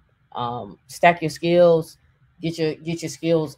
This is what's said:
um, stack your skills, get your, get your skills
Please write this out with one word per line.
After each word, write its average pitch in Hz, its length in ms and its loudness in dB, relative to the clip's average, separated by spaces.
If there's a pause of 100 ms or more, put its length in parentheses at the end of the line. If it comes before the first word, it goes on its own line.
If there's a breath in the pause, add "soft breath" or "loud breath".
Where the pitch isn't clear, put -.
(320)
um, 120 460 -8 (100)
stack 175 340 2
your 156 80 -2
skills, 170 680 2 (460)
get 165 160 -6
your, 156 160 -2
get 165 280 -10
your 160 60 -6
skills 156 500 -2